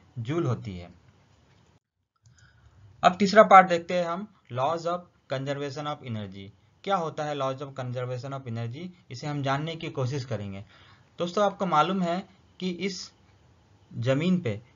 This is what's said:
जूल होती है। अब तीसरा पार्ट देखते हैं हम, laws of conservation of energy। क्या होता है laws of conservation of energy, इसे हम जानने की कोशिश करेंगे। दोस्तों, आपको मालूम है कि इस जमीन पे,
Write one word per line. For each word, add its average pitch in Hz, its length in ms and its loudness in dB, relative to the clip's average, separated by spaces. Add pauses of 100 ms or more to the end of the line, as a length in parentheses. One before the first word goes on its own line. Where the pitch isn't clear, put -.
(180)
जूल 147 280 -2
होती 107 320 -4
है। 87 240 -18 (2000)
अब 180 120 4
तीसरा 202 260 8
पार्ट 190 260 12
देखते 175 260 0
हैं 180 100 0
हम, 175 240 -6 (240)
laws 143 280 -2
of 170 180 -4 (340)
conservation 139 540 -6
of 147 100 -6 (120)
energy। 98 420 -10 (340)
क्या 190 120 0
होता 156 280 -4
है 147 120 -4
laws 135 220 -2
of 139 100 -10
conservation 127 640 -8
of 131 140 -10
energy, 117 400 -8 (220)
इसे 123 160 -10
हम 147 160 -4
जानने 147 340 -2
की 160 140 -10
कोशिश 131 340 -4
करेंगे। 98 400 -8 (540)
दोस्तों, 175 260 0
आपको 196 220 0
मालूम 170 360 2
है 175 260 -2 (320)
कि 185 100 -4
इस 185 420 -6 (840)
जमीन 143 460 0
पे, 101 220 -6 (140)